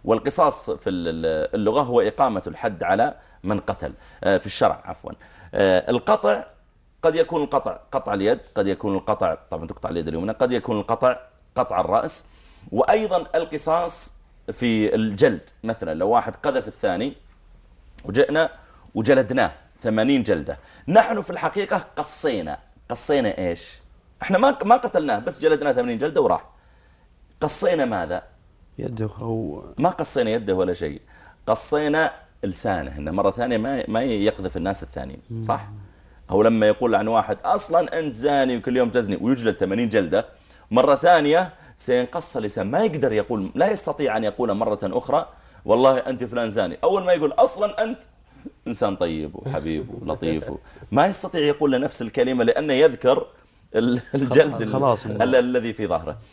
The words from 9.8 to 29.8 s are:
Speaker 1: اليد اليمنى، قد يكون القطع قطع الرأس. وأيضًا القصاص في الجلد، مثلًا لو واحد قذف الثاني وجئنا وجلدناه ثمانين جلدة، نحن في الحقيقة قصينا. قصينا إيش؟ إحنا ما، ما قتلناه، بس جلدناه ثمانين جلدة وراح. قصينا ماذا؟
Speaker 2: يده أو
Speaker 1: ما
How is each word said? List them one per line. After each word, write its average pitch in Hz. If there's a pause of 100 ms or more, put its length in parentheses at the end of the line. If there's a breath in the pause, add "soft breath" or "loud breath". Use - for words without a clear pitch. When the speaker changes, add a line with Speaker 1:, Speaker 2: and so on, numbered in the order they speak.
Speaker 1:
اليد 82
اليمنى، 82
قد 123
يكون 117
القطع 117 (380)
قطع 95
الرأس. 104 (460 loud breath)
وأيضًا 208 (100)
القصاص 160 (380)
في 110
الجلد، 110 (140)
مثلًا 104
لو 90
واحد -
قذف -
الثاني 101 (920)
وجئنا 147 (460 soft breath)
وجلدناه 120 (320)
ثمانين 113
جلدة، 73 (300 loud breath)
نحن 208
في -
الحقيقة 180 (100)
قصينا. 110 (320)
قصينا 120
إيش؟ 87 (420)
إحنا 190
ما، 269
ما 220
قتلناه، 170
بس 123
جلدناه 147
ثمانين 120
جلدة 151
وراح. 90 (960 soft breath)
قصينا 151
ماذا؟ 90 (540)
Speaker 2:
يده 110 (120)
أو 113 (140)
Speaker 1:
ما 165